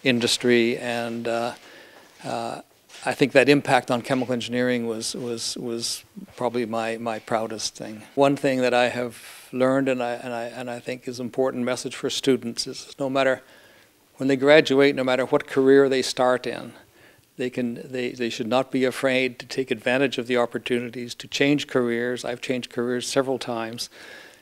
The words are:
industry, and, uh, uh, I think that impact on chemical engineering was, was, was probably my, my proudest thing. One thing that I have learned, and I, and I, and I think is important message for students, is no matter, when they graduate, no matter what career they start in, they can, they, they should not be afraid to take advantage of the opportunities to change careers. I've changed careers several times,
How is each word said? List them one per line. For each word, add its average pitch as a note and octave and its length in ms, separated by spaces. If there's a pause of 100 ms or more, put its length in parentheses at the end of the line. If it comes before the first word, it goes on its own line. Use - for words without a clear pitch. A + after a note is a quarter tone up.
industry, A#2+ 760
and, A#2 480
uh, A#2 280 (680)
uh, A#2+ 380 (440)
I B2+ 100
think C3 180
that B2+ 160
impact C#3 420
on A#2+ 120
chemical B2+ 320
engineering A#2+ 520
was, A2+ 300
was, A#2+ 400
was A#2 480 (320)
probably A#2+ 280
my, A2+ 320
my A2+ 220
proudest A2 580
thing. A2 260 (120)
One C#3 220
thing C3 240
that B2 140
I B2 140
have B2 320 (320)
learned, C3 360
and B2+ 140
I, A#2+ 100
and B2 220
I, A#2 100
and B2 260
I A#2+ 80
think B2 300
is A#2+ 120
important B2+ 440
message B2 320
for B2+ 140
students, A#2+ 560
is - 320
no C#3 100
matter, C3 320 (760)
when C3+ 100
they C#3 100
graduate, C#3 600
no C3 80
matter B2+ 200
what C#3+ 220
career C#3 420
they C3 140
start B2+ 420
in, A#2 280 (640)
they B2+ 120
can, A#2+ 400
they, B2+ 220
they A#2+ 180
should A2+ 200
not B2+ 240
be C3 120
afraid B2+ 540
to - 80
take - 240
advantage B2+ 480
of A#2 80
the B2 100
opportunities A#2+ 800
to - 140
change C#3+ 400
careers. A#2+ 560
I've B2 160
changed B2+ 320
careers B2 340
several C3 320
times, A#2 520 (500)